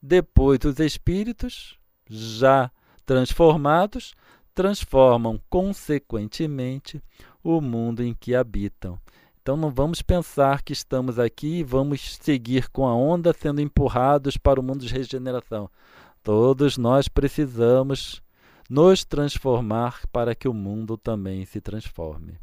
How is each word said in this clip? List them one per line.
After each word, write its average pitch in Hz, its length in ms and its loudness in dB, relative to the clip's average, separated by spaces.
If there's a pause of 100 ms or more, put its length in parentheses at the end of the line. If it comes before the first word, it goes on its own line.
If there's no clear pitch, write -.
Depois, 139 600 4
os 139 160 0
espíritos, 202 960 -4 (300)
já 113 640 2 (360)
transformados, 156 1080 2 (380)
transformam, 127 960 2
consequentemente, 143 1500 -6 (440)
o 165 160 0
mundo 117 420 -4
em 120 100 -4
que 120 220 -6
habitam. 101 640 -4 (420)
Então, 135 160 -2
não 156 140 -2
vamos 139 320 -2
pensar 139 600 2
que - 100 -10
estamos 127 460 -4
aqui 147 400 -2
e 170 40 -2
vamos 135 580 -2
seguir 127 500 0
com 135 140 -2
a 123 100 2
onda 165 380 2
sendo 147 280 -2
empurrados 135 760 2
para 139 220 2
o 131 40 -2
mundo 131 220 -6
de 117 80 -6
regeneração. 127 760 -8 (500)
Todos 127 560 4
nós 127 300 2
precisamos 131 1120 0 (480)
nos 175 360 4
transformar 123 960 -2 (100)
para 117 240 -2
que - 140 -6
o 123 60 -4
mundo 107 420 -6
também 95 480 -6
se 104 160 -10
transforme. 82 840 -12